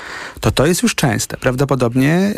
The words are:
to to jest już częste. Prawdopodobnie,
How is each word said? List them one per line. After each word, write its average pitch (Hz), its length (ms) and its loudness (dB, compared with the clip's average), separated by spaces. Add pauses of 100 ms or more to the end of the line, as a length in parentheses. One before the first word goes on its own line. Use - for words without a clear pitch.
(400)
to 110 100 0
to 127 160 2
jest 175 160 2
już 233 120 2
częste. 113 420 -2
Prawdopodobnie, 135 1000 2